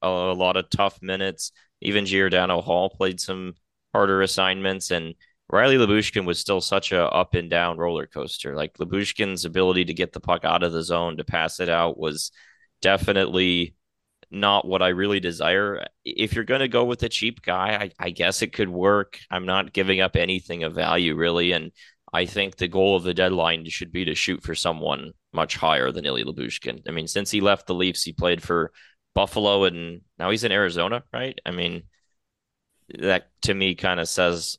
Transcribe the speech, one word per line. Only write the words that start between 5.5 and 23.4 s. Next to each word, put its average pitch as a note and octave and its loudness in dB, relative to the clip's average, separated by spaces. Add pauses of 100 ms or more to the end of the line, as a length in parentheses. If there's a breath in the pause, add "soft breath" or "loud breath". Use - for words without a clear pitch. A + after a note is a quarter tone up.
Lyubushkin G#2 2
was F2 -2
still G2 0
such - -2
a F2 4
up F2+ 2
and E2+ -2
down E2+ 0
roller E2 -2
coaster. C#2 -10
Like, D2+ -6
Lyubushkin's F#2+ -2
ability F#2 4
to E2+ -4
get F2 -2
the - -12
puck F2 0
out E2+ 2
of E2+ 0
the E2 -2
zone, E2+ -2
to - -6
pass D#2+ -2
it F2 0
out, E2+ 2
was D2+ -4 (500 soft breath)
definitely F#2 2 (540)
not G2+ 2
what F#2 2
I F#2 4
really F#2+ 0
desire. F2+ -2 (180)
If - -4
you're A#2+ 0
gonna C3 0
go A#2+ 2
with B2 -2
a A#2 -2
cheap - -4
guy, F#2 0
I, G2+ -6
I - -4
guess F2 0
it A2+ -2
could G2+ -2
work. G2 2 (120)
I'm F#2 -4
not F#2 0
giving F#2+ 2
up F#2 2
anything F2 -2
of D#2+ -4
value, E2 2
really, E2+ 2
and E2 -4 (400 soft breath)
I F2 0
think G2 -4
the F2+ 0
goal F#2+ 4
of F2 0
the F2+ -2
deadline E2+ 2